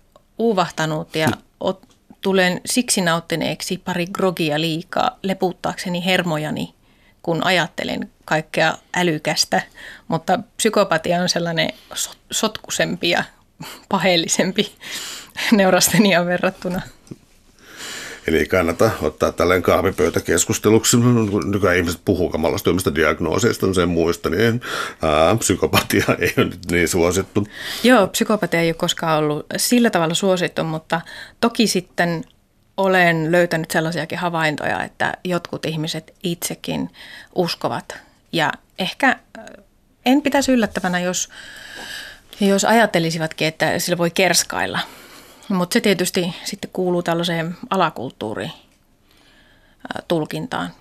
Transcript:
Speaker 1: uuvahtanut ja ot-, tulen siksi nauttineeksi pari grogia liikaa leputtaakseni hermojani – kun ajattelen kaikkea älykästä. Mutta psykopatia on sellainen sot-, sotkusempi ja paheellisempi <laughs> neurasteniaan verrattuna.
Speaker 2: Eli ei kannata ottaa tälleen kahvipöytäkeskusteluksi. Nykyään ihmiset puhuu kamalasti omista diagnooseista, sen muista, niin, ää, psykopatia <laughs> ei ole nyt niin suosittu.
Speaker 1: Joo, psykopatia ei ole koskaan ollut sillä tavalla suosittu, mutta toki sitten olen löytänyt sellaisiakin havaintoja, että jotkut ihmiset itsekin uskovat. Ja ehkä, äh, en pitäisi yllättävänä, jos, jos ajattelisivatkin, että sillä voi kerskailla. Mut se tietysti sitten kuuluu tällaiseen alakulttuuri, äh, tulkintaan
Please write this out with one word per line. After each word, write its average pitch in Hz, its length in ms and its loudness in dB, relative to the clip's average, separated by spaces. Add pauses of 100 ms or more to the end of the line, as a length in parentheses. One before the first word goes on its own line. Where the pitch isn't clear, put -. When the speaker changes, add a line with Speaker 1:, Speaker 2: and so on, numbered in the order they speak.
(380)
Speaker 1:
uuvahtanut 165 760 -2
ja 156 120 0 (320)
ot-, - 360 -6 (260)
tulen 185 440 2
siksi 240 360 0
nauttineeksi 165 760 -2
pari 175 280 -4
grogia 170 560 -2
liikaa - 640 -2
leputtaakseni 175 800 -4
hermojani – 170 680 -2 (540)
kun 165 180 0
ajattelen - 640 -2 (180)
kaikkea 160 500 0 (160)
älykästä. 170 680 0 (460)
Mutta 175 320 0 (180)
psykopatia 175 640 0
on 180 80 0
sellainen 170 400 -2 (240)
sot-, - 240 -8 (140)
sotkusempi 175 800 -2
ja - 140 0 (640)
paheellisempi 180 840 0 (400)
<laughs> - 360 -6
neurasteniaan 185 760 6
verrattuna. 180 560 -2 (1500)
Speaker 2:
Eli 78 100 4
ei 76 80 4
kannata 90 460 2 (100)
ottaa 80 300 0
tälleen 87 300 2
kahvipöytäkeskusteluksi. 90 1400 2 (480)
Nykyään 95 320 2
ihmiset 85 280 -2
puhuu 87 240 2
kamalasti 80 400 0
omista 87 260 0
diagnooseista, 90 800 2
sen 87 160 2
muista, 82 400 0
niin, 117 320 0 (400)
ää, 80 340 4
psykopatia - 800 0
<laughs> - 60 -4
ei 90 180 -2
ole 117 80 4
nyt 90 260 -6
niin 87 160 2
suosittu. 92 600 0 (360)
Speaker 1:
Joo, 226 240 6
psykopatia 208 520 0
ei 165 100 2
ole 165 40 0
koskaan 165 440 -2
ollut 151 280 -2 (120)
sillä 240 320 2
tavalla 170 240 0
suosittu, 175 500 0
mutta 160 380 -4 (400)
toki 233 260 2
sitten 175 560 -2 (540)
olen 175 540 4
löytänyt 170 400 2
sellaisiakin 160 460 -2
havaintoja, 160 640 -2
että - 300 -4 (100)
jotkut 175 420 -4
ihmiset 160 480 -6 (100)
itsekin - 640 -6 (460)
uskovat. 160 640 -4 (340)
Ja 156 200 0 (280)
ehkä, 190 300 -2
äh, - 360 -6 (600)
en 269 160 4
pitäisi 277 300 2
yllättävänä, 190 480 0
jos, 180 300 -4 (1080)
jos 196 260 4
ajattelisivatkin, 165 800 2
että 156 320 0
sillä 175 180 -2
voi 170 140 0
kerskailla. 95 680 0 (720)
Mut 180 220 0
se 240 100 2
tietysti 180 640 0
sitten - 300 -10
kuuluu 180 300 0
tällaiseen 170 540 -2 (120)
alakulttuuri, 127 760 -2
äh, - 1600 -18
tulkintaan 165 640 -4 (120)